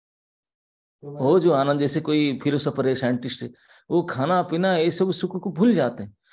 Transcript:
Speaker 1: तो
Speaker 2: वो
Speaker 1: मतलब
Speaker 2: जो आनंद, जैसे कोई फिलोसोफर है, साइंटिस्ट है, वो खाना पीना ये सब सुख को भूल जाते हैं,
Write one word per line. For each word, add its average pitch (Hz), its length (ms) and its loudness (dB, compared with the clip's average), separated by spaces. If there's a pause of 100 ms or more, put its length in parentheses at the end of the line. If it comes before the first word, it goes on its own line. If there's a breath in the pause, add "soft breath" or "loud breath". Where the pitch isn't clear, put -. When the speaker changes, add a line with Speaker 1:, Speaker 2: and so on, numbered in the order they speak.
(1000)
Speaker 1:
तो 143 100 -14
Speaker 2:
वो 143 180 0
Speaker 1:
मतलब 180 100 6
Speaker 2:
जो 170 120 4
आनंद, 143 280 2
जैसे 143 220 0
कोई 147 380 0
फिलोसोफर 139 480 -2
है, 131 80 2
साइंटिस्ट 123 480 -4
है, 120 80 -12 (400 soft breath)
वो 165 120 2
खाना 170 380 0
पीना 170 360 0
ये 165 140 2
सब 185 200 -2
सुख 180 320 -6
को 196 80 -6
भूल 202 240 4
जाते 120 280 -2
हैं, - 140 -16 (160 soft breath)